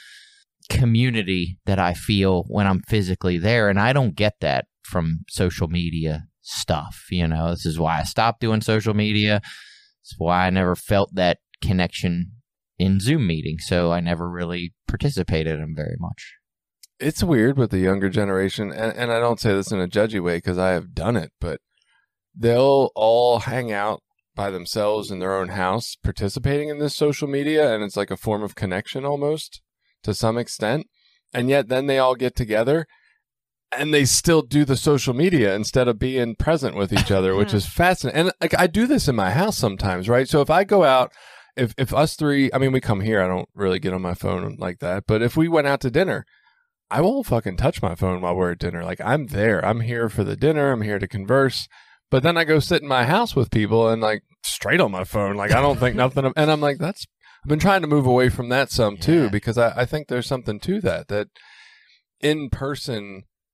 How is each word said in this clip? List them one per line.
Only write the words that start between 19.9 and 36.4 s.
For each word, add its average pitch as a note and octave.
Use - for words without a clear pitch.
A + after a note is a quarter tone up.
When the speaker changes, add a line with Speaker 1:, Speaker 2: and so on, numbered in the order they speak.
Speaker 2:
way F2
'cause F2+
I F#2
have F2
done F#2
it, E2
but E2
they'll B2+
all A#2
hang A#2+
out G#2
by G2+
themselves G2+
in F#2
their F#2
own F#2
house F#2+
participating C3+
in D3
this D3
social D3
media. C#3+
And G#2+
it's G2+
like G2+
a F#2
form G#2+
of G2+
connection G2+
almost C#3+
to G#2+
some A2+
extent. A#2
And B2
yet C#3
then C3
they C3+
all B2+
get B2
together B2
and D3+
they D3
still D#3+
do C#3+
the C3
social C#3
media C3
instead B2
of A2+
being B2+
present C#3+